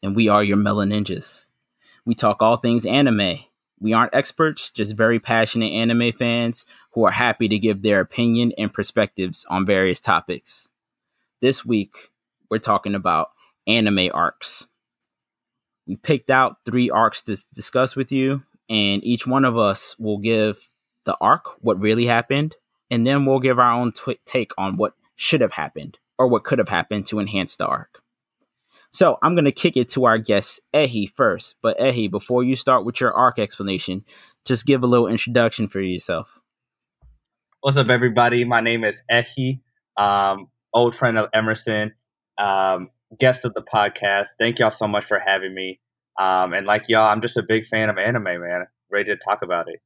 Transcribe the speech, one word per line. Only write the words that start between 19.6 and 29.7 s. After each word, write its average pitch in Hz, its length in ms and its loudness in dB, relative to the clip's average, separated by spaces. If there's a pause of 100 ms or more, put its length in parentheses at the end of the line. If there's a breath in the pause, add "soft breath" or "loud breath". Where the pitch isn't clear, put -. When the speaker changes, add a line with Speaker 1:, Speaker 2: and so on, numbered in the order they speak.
Speaker 1:
will 107 220 -4
give 107 500 -2 (340)
the - 160 -4
arc 127 420 0
what 98 200 0
really 113 240 2
happened, 131 520 0 (340)
and 120 160 2
then 139 180 2
we'll 135 140 2
give 127 180 2
our 123 160 4
own 120 180 0
twi-, - 320 -8
take - 320 -4
on 92 220 -4
what 104 160 0 (220)
should - 260 0
have 110 120 0
happened 76 440 -10 (200)
or 127 100 2
what 117 160 2
could 127 160 -2
have 101 100 0
happened 98 380 -2
to 107 120 -4
enhance 98 360 -4
the - 100 -4
arc. - 360 -6 (920 soft breath)
So 160 300 2
I'm 170 140 2
gonna 147 160 4
kick - 260 -2